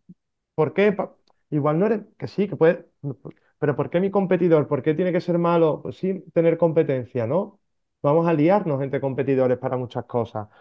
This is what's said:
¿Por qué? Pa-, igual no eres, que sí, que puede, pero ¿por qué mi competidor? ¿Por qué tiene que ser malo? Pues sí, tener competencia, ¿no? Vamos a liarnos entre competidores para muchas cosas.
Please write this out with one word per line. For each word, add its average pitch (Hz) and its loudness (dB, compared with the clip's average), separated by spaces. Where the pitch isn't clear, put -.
¿Por 156 0
qué? 202 4
Pa-, 196 -6
igual 151 0
no 196 2
eres, 226 0
que 139 -10
sí, - -2
que - -8
puede, 165 2
pero 147 0
¿por 143 -2
qué 170 0
mi 190 0
competidor? 180 2
¿Por 139 -2
qué 156 0
tiene 175 0
que 170 0
ser 170 -2
malo? 170 2
Pues - -12
sí, 185 -6
tener 165 2
competencia, 143 0
¿no? 190 -4
Vamos 165 2
a 170 2
liarnos 160 2
entre 139 -4
competidores 131 0
para 127 -4
muchas 127 -8
cosas. 107 -6